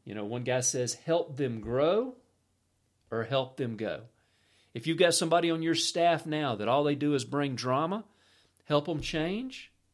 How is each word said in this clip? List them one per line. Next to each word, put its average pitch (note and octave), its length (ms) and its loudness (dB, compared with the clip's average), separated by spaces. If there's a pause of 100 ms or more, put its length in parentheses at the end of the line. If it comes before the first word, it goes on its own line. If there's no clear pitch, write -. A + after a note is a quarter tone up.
You G2+ 100 -10
know, G#2 100 -6
one A#2+ 180 -6
guy B2+ 180 0
says, B2 320 -2
"Help E3 440 -2
them A#2+ 220 -2
grow D#3+ 560 0 (960)
or A2 140 -4
help C3 320 -2
them A#2 180 -4
go." G2+ 260 -6 (720)
If B2 140 -10
you've D#3+ 100 0
got E3+ 160 6
somebody E3+ 380 2
on E3 100 -2
your E3 140 2
staff E3 500 2
now D3+ 300 -2
that G#2 120 -4
all C#3 160 4
they D3 120 2
do D3 180 0
is B2+ 100 0
bring C3+ 320 -2
drama, D3+ 500 -2 (600)
help D3 240 2
'em D3+ 120 -2
change F#3+ 680 -6 (220)